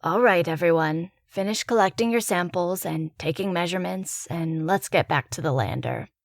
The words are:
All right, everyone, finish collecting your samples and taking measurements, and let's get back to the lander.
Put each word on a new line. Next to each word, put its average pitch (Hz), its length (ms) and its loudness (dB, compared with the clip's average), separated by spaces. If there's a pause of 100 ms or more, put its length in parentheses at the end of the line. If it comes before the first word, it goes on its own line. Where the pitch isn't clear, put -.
All 165 180 2
right, 190 260 6
everyone, 165 640 2 (160)
finish 202 380 -4
collecting 226 480 2
your 233 100 2
samples 180 640 -2
and 160 320 -6
taking 185 340 -4
measurements, 180 760 -4
and 160 400 -2
let's 190 220 0
get - 180 2
back 143 240 0
to - 100 -10
the 123 100 -2
lander. 123 580 -2 (160)